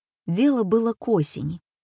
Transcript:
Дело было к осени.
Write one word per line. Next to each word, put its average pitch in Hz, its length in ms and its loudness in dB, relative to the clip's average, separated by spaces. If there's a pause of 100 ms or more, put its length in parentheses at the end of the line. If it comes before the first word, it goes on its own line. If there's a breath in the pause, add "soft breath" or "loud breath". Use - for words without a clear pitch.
(260)
Дело 240 380 2
было 226 300 0
к - 140 -10
осени. 165 540 -2 (220)